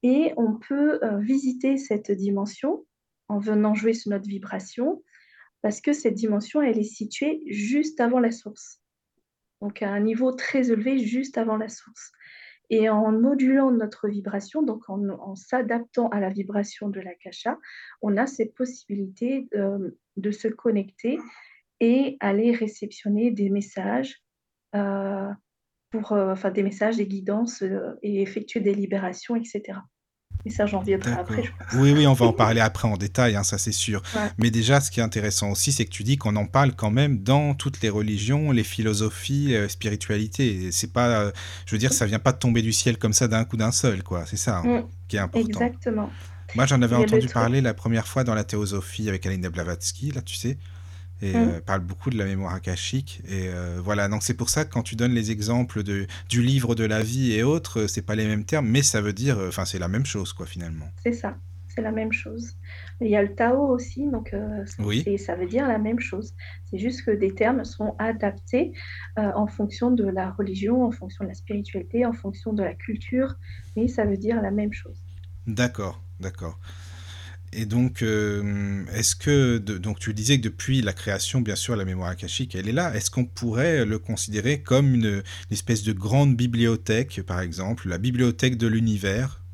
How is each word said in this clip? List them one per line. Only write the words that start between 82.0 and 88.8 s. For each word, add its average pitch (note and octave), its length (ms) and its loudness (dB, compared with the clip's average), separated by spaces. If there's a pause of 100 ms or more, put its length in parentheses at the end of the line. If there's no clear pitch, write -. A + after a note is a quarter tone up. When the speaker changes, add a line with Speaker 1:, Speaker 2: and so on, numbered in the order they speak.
Speaker 2:
akashique, F#2 460 -6
elle F#2+ 140 -4
est A2+ 40 0
là. E3 220 0
Est-ce G#2 140 -2
qu'on B2+ 160 0
pourrait B2 600 2
le G#2+ 140 0
considérer G#2+ 640 -2
comme C3+ 320 6
une, A#2 120 6
une G2+ 180 0 (280)
espèce G#2+ 320 0
de G#2+ 100 0
grande A#2+ 420 4
bibliothèque, A#2 920 2
par F2+ 160 -2
exemple, F#2 480 -4
la E2+ 80 -2
bibliothèque B2 600 2
de A2+ 100 2
l'univers ? A2 760 2 (100)